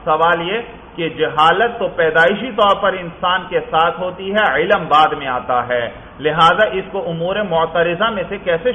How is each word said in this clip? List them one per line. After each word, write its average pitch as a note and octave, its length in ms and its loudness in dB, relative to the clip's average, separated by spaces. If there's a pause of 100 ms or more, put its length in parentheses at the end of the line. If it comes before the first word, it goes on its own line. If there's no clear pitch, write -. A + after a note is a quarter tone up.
سوال E3 440 0
یہ G#3+ 120 -4 (360)
کہ E3 120 -2
جہالت D#3 680 2
تو F#3 100 -2
پیدائشی F3 640 2
طور G3+ 300 2
پر G3 120 2
انسان F3+ 560 -4
کے E3+ 120 -2
ساتھ E3+ 400 0
ہوتی F3+ 320 -6
ہے، G3+ 220 2
علم F#3 340 0
بعد D3+ 240 6
میں C#3+ 140 -6
آتا B2 420 -2
ہے، A#2+ 220 -2 (280)
لہذا E3+ 540 4
اس F#3+ 200 -4
کو F3+ 180 -4
امور E3+ 260 -4
معترضہ E3+ 720 0
میں G3 180 -4
سے G3 100 -8
کیسے F3+ 360 -2